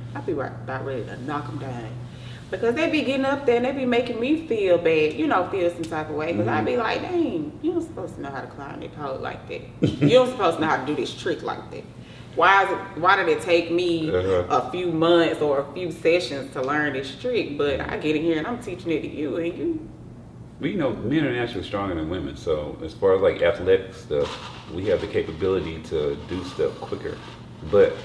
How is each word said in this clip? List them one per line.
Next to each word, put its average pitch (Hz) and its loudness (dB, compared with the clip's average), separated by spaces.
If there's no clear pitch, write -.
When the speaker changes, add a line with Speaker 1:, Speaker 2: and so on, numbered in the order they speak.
Speaker 1:
I 277 -8
be - -4
right 139 -4
about 131 -8
ready 131 -4
to 123 -10
knock 147 -4
'em 151 -8
down. 120 -8
Because 226 2
they 311 0
be 302 2
getting 262 0
up 277 0
there 240 6
and 240 2
they 269 0
be 277 -4
making 240 2
me 294 0
feel 190 4
bad, 156 4
you 156 0
know, 180 2
feel 175 2
some 170 -6
type 156 -6
of 147 -6
way. 156 -2
'Cause - 0
I - 2
Speaker 2:
Mm-hmm. - 2
Speaker 1:
be - 2
like, 226 0
"Dang, 240 -2
you 320 0
don't 339 -2
supposed - -10
to 143 -10
know 139 -8
how 135 -8
to - -10
climb 147 -12
that - -12
pole 139 -6
like - -8
that. - -8
Speaker 2:
<laughs> - 2
Speaker 1:
You 147 8
don't 247 8
supposed 175 2
to 147 -2
know 156 4
how 143 4
to 131 -6
do 151 0
this 131 -2
trick - -4
like - -8
that. - -12
Why 190 8
is 180 0
it, 160 -2
why 185 6
did 185 2
it 151 4
take 170 4
me 170 2
Speaker 2:
Uh-huh. 92 2
Speaker 1:
a 131 2
few 180 -2
months 160 4
or 143 4
a 135 -2
few 180 -6
sessions 160 2
to 139 -4
learn 147 0
this 135 -6
trick? 180 -2
But 143 0
I - -4
get 151 0
in 147 0
here 165 2
and 156 -2
I'm 240 -4
teaching 175 -8
it 156 0
to 151 -8
you 147 -4
and 170 -4
you." 320 -2
Speaker 2:
Well, 135 -2
you 208 -4
know, 143 0
men 127 0
are 131 2
naturally 117 -4
stronger 98 -4
than 80 -4
women. 73 -6
So 73 -2
as 78 -10
far 95 4
as, 95 4
like, 90 4
athletic 90 4
stuff, - -2
we 92 -4
have 87 4
the 82 -4
capability 82 -2
to 73 -2
do 90 -4
stuff - -2
quicker. - -8
But 95 8